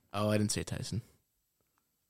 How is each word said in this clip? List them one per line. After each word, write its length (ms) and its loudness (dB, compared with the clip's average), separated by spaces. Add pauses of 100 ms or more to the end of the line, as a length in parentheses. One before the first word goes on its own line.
(140)
Oh, 160 2
I 80 4
didn't 140 2
say 120 -2
Tyson. 380 -4 (1080)